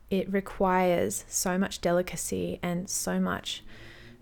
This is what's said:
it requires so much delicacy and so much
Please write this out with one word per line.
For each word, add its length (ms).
it 200
requires 960
so 320
much 220
delicacy 840
and 260
so 300
much 440